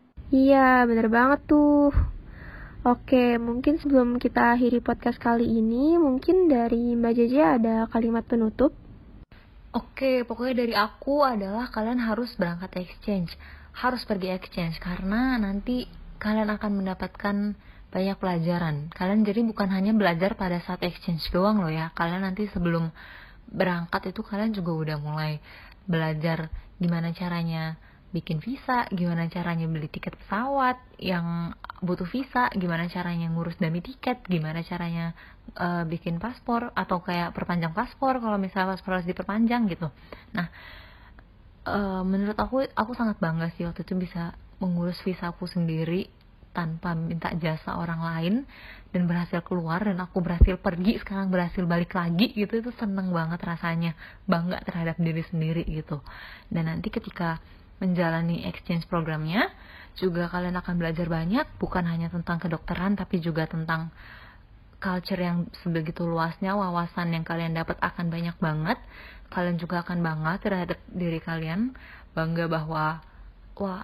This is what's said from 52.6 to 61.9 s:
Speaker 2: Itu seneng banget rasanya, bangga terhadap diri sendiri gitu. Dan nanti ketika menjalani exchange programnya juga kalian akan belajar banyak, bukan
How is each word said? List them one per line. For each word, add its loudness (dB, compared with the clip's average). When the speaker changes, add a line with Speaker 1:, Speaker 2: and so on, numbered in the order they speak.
Speaker 2:
Itu -6
seneng -2
banget -2
rasanya, -2
bangga 0
terhadap -4
diri 0
sendiri -2
gitu. -6
Dan -2
nanti -6
ketika -4
menjalani 0
exchange -4
programnya 0
juga 0
kalian -2
akan -2
belajar -2
banyak, 0
bukan 0